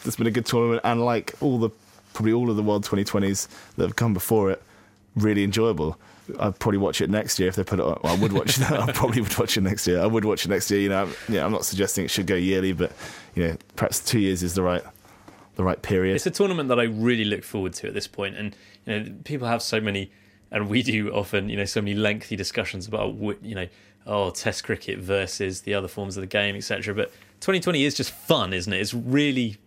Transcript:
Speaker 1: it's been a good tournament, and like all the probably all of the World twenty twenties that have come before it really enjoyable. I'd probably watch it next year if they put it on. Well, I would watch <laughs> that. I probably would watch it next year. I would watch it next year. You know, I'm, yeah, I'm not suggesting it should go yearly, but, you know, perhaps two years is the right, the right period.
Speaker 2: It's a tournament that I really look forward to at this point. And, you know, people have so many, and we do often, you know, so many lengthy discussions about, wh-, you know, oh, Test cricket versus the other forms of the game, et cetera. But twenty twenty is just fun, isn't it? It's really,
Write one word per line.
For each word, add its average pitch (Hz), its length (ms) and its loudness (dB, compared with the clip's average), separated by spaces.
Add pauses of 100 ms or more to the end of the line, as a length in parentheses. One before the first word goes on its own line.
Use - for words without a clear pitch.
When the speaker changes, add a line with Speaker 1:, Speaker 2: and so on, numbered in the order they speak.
Speaker 1:
it's - 120 -4
been 117 100 0
a 117 60 2
good 113 160 0
tournament, 117 360 2
and 117 220 2
like 117 360 -2
all 127 180 2
the 113 100 2 (440)
probably 110 200 2
all 120 160 4
of 107 60 2
the 107 80 2
World 104 200 2
twenty 101 200 2
twenties 98 440 0 (300)
that - 60 2
have 95 120 0
come 117 180 2
before 98 380 2
it - 100 -4 (540)
really 104 280 4
enjoyable. 98 560 2 (400)
I'd 101 200 0
probably 101 180 2
watch 98 240 2
it 80 80 2
next 107 300 0
year 92 100 2
if 95 60 -2
they 98 80 0
put 92 160 0
it - 60 2
on. 80 180 0
Well, 85 100 2
I 90 40 2
would 104 140 2
watch - 240 2
<laughs> - 20 2
that. 131 140 2
I 113 220 0
probably 120 280 2
would 98 160 -2
watch 110 200 0
it 104 40 2
next 95 240 0
year. 87 140 4
I 87 60 2
would 110 180 2
watch 104 220 0
it 87 40 -2
next 95 220 0
year. 101 80 4
You 101 100 2
know, 98 140 2
I'm, 87 100 -6 (140)
yeah, 95 160 0
I'm 92 80 2
not - 140 -2
suggesting 95 400 -2
it - 60 -4
should 92 160 0
go 98 80 2
yearly, 92 360 2
but, 85 220 -2 (420)
you 87 100 2
know, 80 120 -2 (180)
perhaps - 240 -2
two - 200 0
years 95 220 2
is 87 120 -2
the 95 80 0
right, 90 220 0 (720)
the - 80 -2
right 92 180 0
period. 92 340 2
Speaker 2:
It's - 100 -2
a 185 60 0
tournament 175 380 0
that 120 100 4
I 120 40 4
really 113 420 2
look 104 180 -2
forward 92 300 -4
to - 140 -10
at 101 60 -6
this 101 140 -6
point. 98 300 -6
And, 104 180 -8 (300)
you 107 140 -2
know, 110 140 -8 (120)
people 135 220 -4
have 117 140 2
so 110 200 0
many, 98 280 -2 (420)
and 104 180 -2
we 117 140 2
do 107 280 0
often, 101 380 -2
you 107 80 -4
know, 101 80 -2
so 104 160 -2
many 101 140 -2
lengthy 107 420 0
discussions 101 500 -4
about, 107 280 -2
wh-, 104 280 -4
you 107 120 -10
know, 92 120 -6 (400)
oh, 101 220 2
Test - 340 -4
cricket 104 360 -4
versus 95 600 -2
the 101 120 -4
other 95 160 -2
forms 98 260 -8
of 98 60 -8
the 95 60 -8
game, 101 280 0
et 104 80 -8
cetera. 101 320 -4
But - 160 -2 (300)
twenty 190 180 2
twenty 165 240 2
is 143 100 2
just - 180 -4
fun, 104 420 0
isn't 92 180 -4
it? 92 80 0
It's 104 140 -2
really, 123 720 0